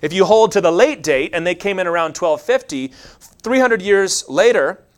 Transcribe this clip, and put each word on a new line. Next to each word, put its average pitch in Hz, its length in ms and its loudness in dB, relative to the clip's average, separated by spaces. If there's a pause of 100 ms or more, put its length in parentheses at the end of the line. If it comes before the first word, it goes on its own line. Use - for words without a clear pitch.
If 151 120 -6
you 190 120 2
hold 214 280 4
to 202 80 0
the 170 120 2
late 220 320 0
date, 151 280 -2
and 170 140 -4
they 180 80 -2
came 190 240 -6
in 185 80 -4
around 165 280 -4
twelve 156 280 -2
fifty, 185 460 -4 (540)
three 254 180 0
hundred 226 220 2
years 196 460 0
later 180 540 0 (160)